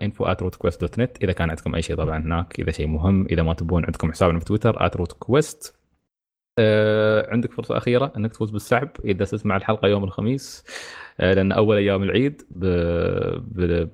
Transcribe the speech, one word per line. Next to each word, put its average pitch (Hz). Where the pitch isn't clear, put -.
info 104
at 92
rootquest 87
dot 90
net. -
إذا 92
كان 85
عندكم 78
أي 85
شيء 80
طبعًا 80
هناك، 82
إذا 82
شيء 78
مهم، 90
إذا 82
ما 80
تبون 82
عندكم 82
حسابنا 85
في -
تويتر 110
at -
rootquest. -
آه، 107
عندك 117
فرصة 110
أخيرة 123
إنك 110
تفوز 107
بالسحب 120
إذا 98
تسمع 104
الحلقة 107
يوم 101
الخميس، 110
آه، 92
لأن 95
أول 104
أيام 98
العيد 120
ب-، 87
ب-، 85